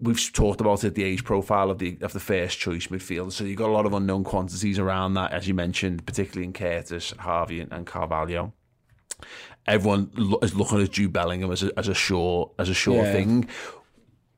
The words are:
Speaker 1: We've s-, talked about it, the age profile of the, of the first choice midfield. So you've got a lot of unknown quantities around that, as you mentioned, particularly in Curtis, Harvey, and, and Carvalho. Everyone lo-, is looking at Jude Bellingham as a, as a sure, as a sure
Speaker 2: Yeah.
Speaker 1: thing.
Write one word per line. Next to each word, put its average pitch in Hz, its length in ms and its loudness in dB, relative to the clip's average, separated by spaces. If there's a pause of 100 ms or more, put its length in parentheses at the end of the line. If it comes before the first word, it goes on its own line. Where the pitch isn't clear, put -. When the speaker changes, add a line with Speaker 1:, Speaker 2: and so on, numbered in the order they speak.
Speaker 1:
We've 117 160 2
s-, - 140 -2
talked 104 300 2
about 104 240 4
it, 101 120 0
the 98 80 0
age 95 200 0
profile 98 460 2
of 92 80 -2
the, 90 240 -4
of 101 100 -4
the 95 80 -6
first 92 380 -2
choice 85 300 -4
midfield. 92 440 -6
So 107 120 -6
you've 98 120 -4
got 110 140 0
a - 20 4
lot 107 140 4
of 101 80 0
unknown 98 300 2
quantities 95 560 -2
around 95 340 2
that, 95 180 0
as 90 140 -4
you 95 80 0
mentioned, 90 520 -2
particularly 95 400 -4
in 92 60 -8
Curtis, 85 680 -4
Harvey, 85 420 -2
and, - 120 -10
and 87 140 -10
Carvalho. 85 680 -2 (1120)
Everyone 101 500 4
lo-, 101 260 2
is 98 140 2
looking 101 260 2
at 95 80 2
Jude 98 220 0
Bellingham 90 400 0
as 90 100 -2
a, - 160 -2
as 104 100 0
a 95 60 2
sure, 87 640 2
as 90 100 0
a 92 60 2
sure 117 300 4
Speaker 2:
Yeah. 101 80 2
Speaker 1:
thing. 113 360 4 (880)